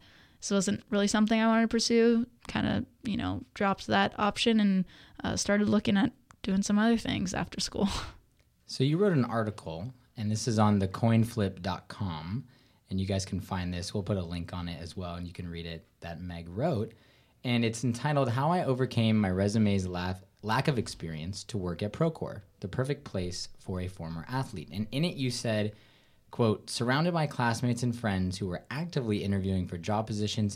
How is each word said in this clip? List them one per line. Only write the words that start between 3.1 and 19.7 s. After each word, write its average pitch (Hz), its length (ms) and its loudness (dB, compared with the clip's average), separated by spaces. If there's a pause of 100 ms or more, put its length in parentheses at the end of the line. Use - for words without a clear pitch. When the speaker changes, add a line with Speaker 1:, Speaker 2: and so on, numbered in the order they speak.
Speaker 1:
know, - 260 -2 (120)
dropped 196 320 0
that 202 320 2
option 214 400 2
and, 190 260 4 (380)
uh, - 120 -2
started 208 340 2
looking 208 280 4
at 196 140 4 (320)
doing 196 180 2
some 208 160 2
other 226 200 4
things - 360 -2
after - 260 -6
school. - 340 0
<laughs> - 60 -4 (680)
Speaker 2:
So - 180 0
you 147 100 2
wrote 196 160 4
an 135 140 4
article, 104 680 -4 (220)
and 107 160 -2
this 107 160 -2
is 110 100 2
on 104 220 6
the 98 80 2
coinflip 110 720 2
dot 90 280 -4
com, 92 560 -6 (440)
and 95 120 -2
you 95 40 0
guys 95 200 0
can 90 160 -4
find 90 320 -4
this. 87 200 -6
We'll 104 80 -2
put 104 140 -2
a 92 80 -2
link 87 300 -8
on 87 160 -6
it 80 120 -10
as 85 140 -12
well, 87 200 -8
and 87 120 -10
you 87 60 -12
can 90 160 -10
read 85 160 -10
it, 85 200 -12 (140)
that 85 220 -12
Meg 85 260 -10
wrote. 110 460 -2 (500)
And 120 220 2
it's 113 180 -2
entitled, 135 460 0
"How 131 200 0
I 175 140 2
Overcame 120 560 2
My 101 100 2
Resume's 101 560 2